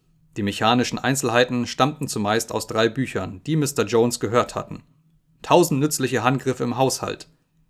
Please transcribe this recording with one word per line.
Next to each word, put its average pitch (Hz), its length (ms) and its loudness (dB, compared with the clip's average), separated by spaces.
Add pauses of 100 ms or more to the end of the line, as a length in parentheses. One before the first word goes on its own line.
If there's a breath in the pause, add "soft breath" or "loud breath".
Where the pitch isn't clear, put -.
(380)
Die 110 60 -4
mechanischen 113 560 0
Einzelheiten 123 680 0
stammten 143 400 -2
zumeist 110 460 -2
aus 107 140 -4
drei 113 200 2
Büchern, 101 580 -4
die 156 120 0
Mister 139 260 0
Jones 117 380 2
gehört 113 340 0
hatten. - 280 -8 (580)
Tausend 156 400 4
nützliche 127 420 0
Handgriffe 131 400 0
im 120 140 -2
Haushalt. - 500 -2 (420)